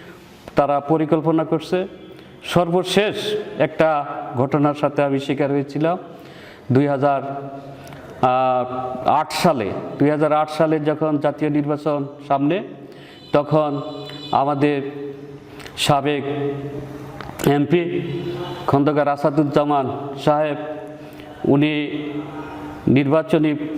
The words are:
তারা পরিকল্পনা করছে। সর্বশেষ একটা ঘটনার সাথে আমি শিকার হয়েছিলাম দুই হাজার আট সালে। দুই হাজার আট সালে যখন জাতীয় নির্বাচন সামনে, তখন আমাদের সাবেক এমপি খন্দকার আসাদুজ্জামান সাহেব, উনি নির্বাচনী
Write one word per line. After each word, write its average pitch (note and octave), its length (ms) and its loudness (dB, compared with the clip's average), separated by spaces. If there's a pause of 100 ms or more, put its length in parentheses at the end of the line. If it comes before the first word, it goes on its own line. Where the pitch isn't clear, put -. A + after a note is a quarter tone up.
(560)
তারা C#3+ 240 4
পরিকল্পনা D#3+ 640 2
করছে। F3+ 420 -2 (560)
সর্বশেষ F3+ 920 0 (240)
একটা D3+ 460 2 (320)
ঘটনার C#3+ 380 2
সাথে C#3+ 280 0
আমি C#3 180 0
শিকার C#3 300 0
হয়েছিলাম D3 480 0 (720)
দুই C#3 140 6
হাজার C#3 360 2 (1800)
আট D3+ 260 2
সালে। B2+ 380 2 (280)
দুই C#3+ 120 4
হাজার D3+ 220 2
আট D3+ 180 2
সালে D#3 300 2
যখন D3+ 380 0
জাতীয় D3 320 0
নির্বাচন D3 560 0 (220)
সামনে, C#3+ 340 2 (680)
তখন D3 500 2 (500)
আমাদের C#3+ 500 2 (960)
সাবেক C#3+ 460 2 (1300)
এমপি D3 520 2 (640)
খন্দকার C#3+ 420 4
আসাদুজ্জামান C#3+ 840 2 (340)
সাহেব, D3+ 320 2 (880)
উনি D3 460 4 (960)
নির্বাচনী D3+ 680 4 (240)